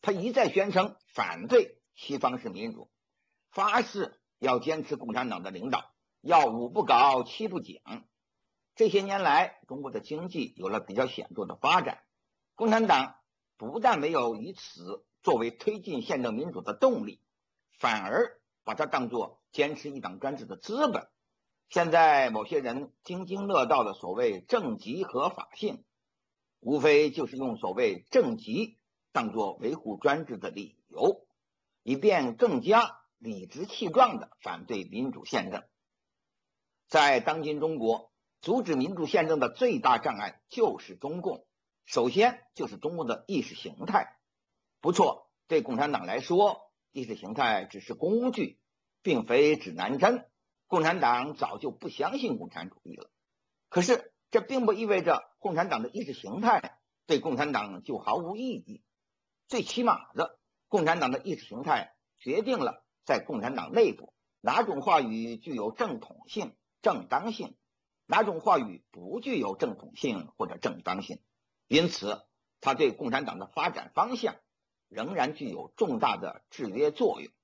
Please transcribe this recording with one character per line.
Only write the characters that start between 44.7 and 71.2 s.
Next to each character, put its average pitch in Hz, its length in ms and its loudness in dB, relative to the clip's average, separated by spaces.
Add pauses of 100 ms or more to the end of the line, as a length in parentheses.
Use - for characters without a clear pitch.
不 156 100 2
错， 180 400 2 (160)
对 156 160 2
共 120 140 -4
产 143 160 0
党 101 120 -4
来 104 160 -2
说， 190 520 2 (180)
意 131 140 -8
识 110 100 -8
形 98 180 -12
态 110 320 0
只 101 140 -16
是 98 160 -10
工 233 380 0
具， 202 260 -6 (440)
并 123 220 0
非 147 320 6
指 95 140 -12
南 95 300 -4
针。 240 260 4 (400)
共 170 180 2
产 170 160 2
党 127 340 2
早 - 240 -6
就 135 140 -6
不 - 160 -12
相 175 300 -6
信 202 200 -4
共 87 100 -12
产 82 220 -12
主 - 140 -20
义 85 100 -16
了。 - 160 -20 (580)
可 180 140 2
是， - 300 2 (180)
这 226 100 4
并 247 260 0
不 214 60 4
意 220 140 -2
味 196 160 2
着 156 260 2 (120)
共 185 160 -4
产 180 120 0
党 123 140 -2
的 123 80 -8
意 226 140 -8
识 139 80 -10
形 110 280 -10
态 220 380 2 (280)
对 151 120 4
共 120 180 -2
产 147 140 0
党 104 320 -4
就 120 160 -6
毫 107 160 0
无 175 220 -4
意 254 120 -6
义。 - 360 -12 (640)
最 - 160 -2
起 - 180 -4
码 220 300 0
的， - 260 -4 (300)
共 175 180 2
产 165 140 2
党 127 100 2
的 131 100 -2
意 185 140 -6
识 - 100 -14
形 120 200 -12
态 - 320 -2 (240)
决 156 220 -2
定 233 180 -2
了 - 240 -4 (200)
在 127 140 2
共 117 220 -6
产 117 160 -4
党 85 160 -8
内 202 200 6
部 - 220 -16 (260)
哪 147 220 2
种 180 180 -2
话 160 200 4
语 113 360 -4
具 139 200 -10
有 110 160 -4
正 180 260 -4
统 - 300 -20
性、 180 260 -8 (280)
正 127 260 0
当 185 240 -2
性， - 240 -12 (500)
哪 180 160 4
种 196 160 0
话 170 220 4
语 101 320 -10
不 143 260 -10
具 240 220 -4
有 98 160 -4
正 - 200 -2
统 - 200 -20
性 110 400 -6
或 110 100 -6
者 - 100 -12
正 - 260 -6
当 92 200 -4
性。 87 160 -12 (480)